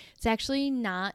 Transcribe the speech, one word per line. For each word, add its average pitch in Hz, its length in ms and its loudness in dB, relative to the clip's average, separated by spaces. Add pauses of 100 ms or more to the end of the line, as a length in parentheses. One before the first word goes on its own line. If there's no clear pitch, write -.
(160)
It's - 100 -6
actually 269 440 2
not 196 440 -2